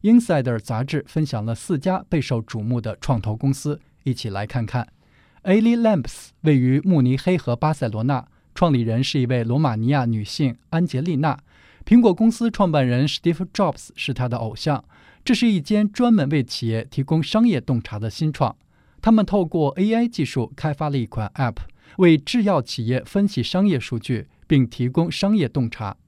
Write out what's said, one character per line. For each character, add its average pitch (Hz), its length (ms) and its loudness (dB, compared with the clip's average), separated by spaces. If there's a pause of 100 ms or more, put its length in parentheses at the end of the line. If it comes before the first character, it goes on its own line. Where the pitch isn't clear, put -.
Insider 165 580 4
杂 113 240 -4
志 135 240 -4
分 156 180 -2
享 110 200 -4
了 117 100 -4
四 160 240 -4
家 185 300 -2
备 165 100 0
受 120 220 -2
瞩 110 200 -8
目 117 200 -2
的 107 180 -8
创 120 220 -2
投 107 120 -4
公 135 200 0
司， 147 260 -6 (240)
一 131 100 -2
起 120 160 -8
来 98 160 -6
看 117 200 -4
看。 117 200 -4 (580)
Aly 226 360 4
Labs 214 520 -2 (100)
位 151 160 4
于 127 240 4
慕 175 200 4
尼 127 160 2
黑 180 200 0
和 120 180 -2
巴 156 180 -2
塞 127 140 -4
罗 107 160 -4
那， 131 240 -2 (260)
创 170 200 2
立 120 80 2
人 113 200 0
是 135 200 -2
一 123 40 2
位 120 200 0
罗 120 120 0
马 131 200 0
尼 113 100 0
亚 139 160 2
女 113 180 0
性 120 360 -2 (140)
安 170 140 0
杰 127 160 -4
丽 165 140 -2
娜。 151 240 -2 (460)
苹 240 160 8
果 214 120 6
公 226 160 4
司 226 220 -2
创 190 180 0
办 147 160 2
人 127 220 2
Steve 170 460 -2
Jobs - 420 -4
是 - 180 -6
她 123 140 -4
的 120 80 -4
偶 113 180 -8
像。 147 300 -4 (400)
这 262 100 2
是 233 160 2
一 185 120 2
间 208 280 0
专 240 240 2
门 151 140 4
为 143 160 0
企 - 240 -6
业 113 240 -4
提 139 100 -4
供 160 220 0
商 226 240 2
业 156 140 0
洞 120 200 -2
察 - 160 -12
的 107 120 -6
新 156 240 -4
创。 - 240 -2 (440)
他 226 120 4
们 214 120 4
透 196 200 0
过 151 240 0 (100)
A 214 140 2
I 233 160 0
技 165 160 -4
术 117 320 -6
开 156 160 -4
发 151 160 -4
了 139 80 -2
一 117 80 -2
款 107 300 -8
App， 120 200 -2 (440)
为 170 180 8
制 214 260 -2
药 185 180 2
企 113 260 -6
业 131 180 0
分 202 200 0
析 196 160 -2
商 185 240 0
业 165 140 2
数 - 180 -6
据， 113 300 -4 (180)
并 131 220 4
提 123 220 -4
供 165 200 0
商 208 280 0
业 147 100 0
洞 117 220 -2
察 104 260 -10 (120)